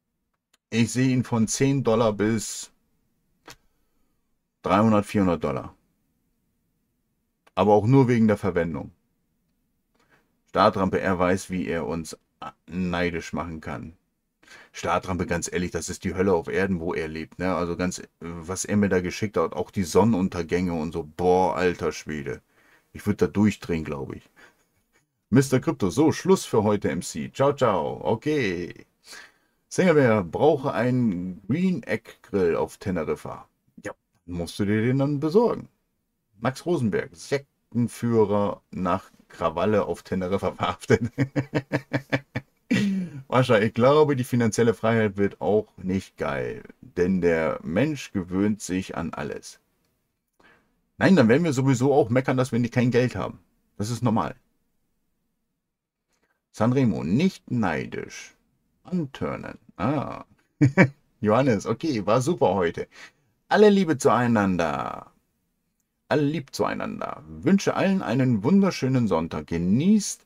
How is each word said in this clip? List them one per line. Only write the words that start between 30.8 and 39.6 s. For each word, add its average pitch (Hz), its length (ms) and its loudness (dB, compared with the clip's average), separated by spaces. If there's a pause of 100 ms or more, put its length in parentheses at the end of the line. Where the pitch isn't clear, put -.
Green 175 360 -2
Egg - 400 -8
Grill 87 340 0
auf - 180 -4
Teneriffa. 80 720 -6 (340)
Ja, - 120 -12 (320)
musst 87 340 -8
du 104 60 0
dir 107 160 0
den 127 160 0
dann 139 240 -2
besorgen. 180 480 0 (720)
Max 127 240 -4
Rosenberg, 120 500 -2
Sektenführer 110 1500 -2 (100)
nach 90 380 -4 (200)
Krawalle 90 560 0